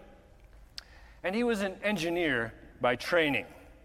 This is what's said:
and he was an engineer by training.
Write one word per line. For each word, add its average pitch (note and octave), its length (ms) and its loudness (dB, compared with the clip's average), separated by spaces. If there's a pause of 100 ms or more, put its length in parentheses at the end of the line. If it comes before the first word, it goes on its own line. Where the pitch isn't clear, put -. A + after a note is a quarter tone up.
(1200)
and F#3 120 -2
he A#3 80 0
was A3+ 180 0
an F#3+ 220 -4
engineer E3 680 0 (280)
by B2 140 4
training. C#3+ 500 2 (400)